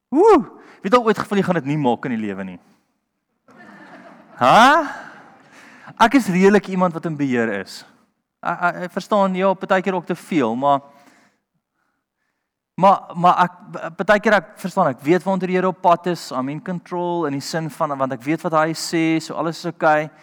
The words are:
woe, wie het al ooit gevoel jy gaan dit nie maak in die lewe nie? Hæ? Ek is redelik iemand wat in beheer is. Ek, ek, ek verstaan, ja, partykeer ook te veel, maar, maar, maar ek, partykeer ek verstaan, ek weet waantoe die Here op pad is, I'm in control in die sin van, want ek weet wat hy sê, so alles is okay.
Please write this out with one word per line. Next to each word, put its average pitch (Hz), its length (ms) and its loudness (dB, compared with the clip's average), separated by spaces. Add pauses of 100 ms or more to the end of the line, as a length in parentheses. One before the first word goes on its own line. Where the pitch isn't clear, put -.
(140)
woe, 381 240 6
wie - 540 -6
het - 20 2
al 247 100 4
ooit 214 140 0
gevoel - 220 -4
jy 175 80 0
gaan 180 80 0
dit 156 100 -4
nie 143 160 -2
maak 123 240 0
in 135 60 -4
die 110 160 -6
lewe 98 160 -8
nie? 90 160 -14 (1800)
Hæ? 240 480 6 (1120)
Ek 233 220 4
is 202 100 -4
redelik 190 400 4
iemand 185 240 0
wat 165 160 -8
in 156 80 -8
beheer 123 320 0 (140)
is. - 180 -18 (640)
Ek, 170 160 -6
ek, 170 240 -2
ek 175 140 -12
verstaan, 196 340 0
ja, 190 240 0
partykeer 190 400 -2
ook 165 80 -8
te 180 100 -6
veel, 131 380 -2
maar, 135 320 0 (1900)
maar, 185 400 2
maar 175 300 2
ek, - 120 -12 (380)
partykeer 208 400 2
ek - 240 -6
verstaan, 175 320 -2
ek - 80 -14
weet 165 240 2
waantoe 185 240 -4
die 180 80 0
Here 185 160 0
op - 80 -14
pad 175 320 2
is, - 160 -10
I'm 127 240 -6
in 151 80 -12
control 175 640 -6
in 139 80 -4
die 139 80 -6
sin 160 320 -6
van, 147 240 -4
want 135 160 -2
ek 117 80 -12
weet 156 240 -4
wat 160 160 0
hy 156 160 -2
sê, 160 400 -2
so 156 160 -8
alles 160 320 -6
is 165 80 -8
okay. 156 380 0 (100)